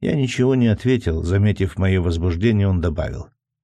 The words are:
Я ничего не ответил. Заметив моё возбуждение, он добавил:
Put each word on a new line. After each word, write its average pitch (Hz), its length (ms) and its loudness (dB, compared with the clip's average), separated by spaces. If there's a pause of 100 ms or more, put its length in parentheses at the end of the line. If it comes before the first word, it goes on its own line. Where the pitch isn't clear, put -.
Я - 140 -2
ничего 131 380 0
не 123 140 2
ответил. 101 560 0
Заметив 95 560 0
моё 95 240 2
возбуждение, 90 640 0
он 92 120 0
добавил: 78 500 -4 (340)